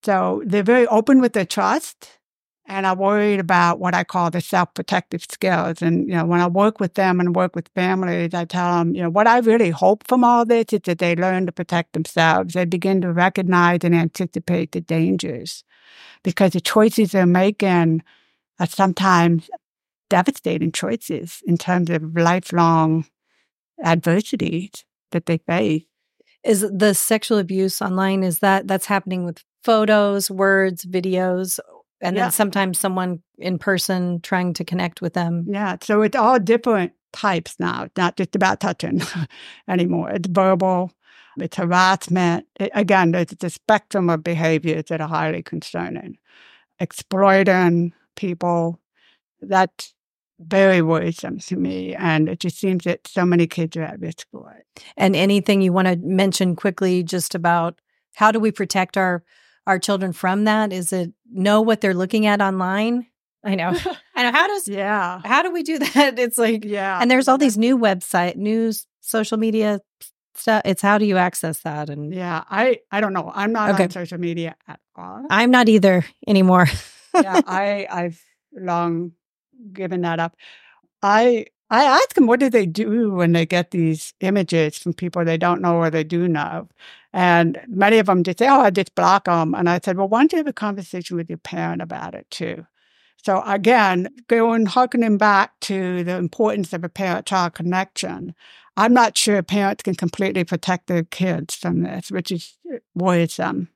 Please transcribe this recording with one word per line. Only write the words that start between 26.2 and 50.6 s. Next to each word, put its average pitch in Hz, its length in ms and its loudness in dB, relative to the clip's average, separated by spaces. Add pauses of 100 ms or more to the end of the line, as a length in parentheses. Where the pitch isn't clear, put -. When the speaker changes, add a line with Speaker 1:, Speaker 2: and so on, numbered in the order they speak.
Speaker 2:
Is 208 160 2 (120)
the 202 220 2
sexual 214 440 0
abuse 190 440 -2
online, 190 400 0
is 180 180 -2
that, 190 260 2
that's 190 200 -2
happening 185 380 -4
with 170 180 -10 (220)
photos, 208 680 2
words, 190 540 0
videos? 185 720 -2 (440)
And 180 140 -2
then 226 80 2
Speaker 1:
Yeah. 190 60 -2
Speaker 2:
sometimes 196 480 -2
someone 185 440 -4 (160)
in 175 200 -4
person 180 640 -2
trying 180 340 -2
to 175 100 -8
connect 180 360 -6
with 170 140 -6
them. 170 340 -2
Speaker 1:
Yeah, 196 320 -4
so 214 220 0
it's 214 140 0
all 247 220 4
different 214 540 0 (200)
types 180 460 -4
now, 175 380 -6
not 175 200 0
just - 200 -6
about 190 240 0
touching - 400 -4 (340)
<laughs> - 340 -20
anymore. 175 420 -2
It's 190 180 -6
verbal, 185 640 0 (460)
it's - 180 -8
harassment. 180 880 0 (140)
It, 196 140 -4
again, 185 380 2
there's 175 160 -2
the - 220 -10
spectrum 196 600 0
of 160 140 0
behaviors 160 640 -2
that 160 120 -4
are 156 80 -8
highly 160 340 -4
concerning. - 760 -10 (600)
Exploiting 185 1120 2 (240)
people, 170 640 -4 (600)
that's 190 540 -2 (460)
very 185 420 4